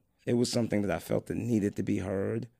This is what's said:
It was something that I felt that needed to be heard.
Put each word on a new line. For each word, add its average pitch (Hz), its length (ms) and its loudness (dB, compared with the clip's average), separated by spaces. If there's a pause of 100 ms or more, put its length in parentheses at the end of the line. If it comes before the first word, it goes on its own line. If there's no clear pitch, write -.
(240)
It 120 100 0
was 120 160 2
something 104 320 2
that 98 80 0
I 85 100 0
felt 107 260 -2
that 85 100 -4
needed 107 400 2
to 104 60 -2
be 101 160 0
heard. 98 480 -2 (120)